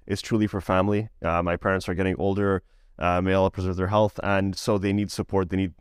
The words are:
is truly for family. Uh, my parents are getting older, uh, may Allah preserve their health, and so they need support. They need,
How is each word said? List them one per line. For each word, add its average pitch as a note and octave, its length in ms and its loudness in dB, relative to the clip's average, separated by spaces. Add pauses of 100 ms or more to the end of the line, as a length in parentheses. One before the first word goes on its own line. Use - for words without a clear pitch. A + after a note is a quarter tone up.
is G2+ 140 -4
truly G#2+ 280 0
for G2+ 120 -6
family. G#2 480 2 (160)
Uh, E2+ 180 0
my F2 140 0
parents F#2+ 320 -2
are F#2+ 60 -2
getting F#2 240 0
older, G2 440 0 (360)
uh, F2+ 220 2
may F#2+ 120 2
Allah F#2+ 180 4
preserve F#2 260 -4
their F#2 100 0
health, G#2 360 2
and G2 340 0
so G#2+ 200 0
they G2 160 0
need G#2 180 -2
support. F#2+ 400 -2
They F#2+ 60 -2
need, F#2+ 240 -2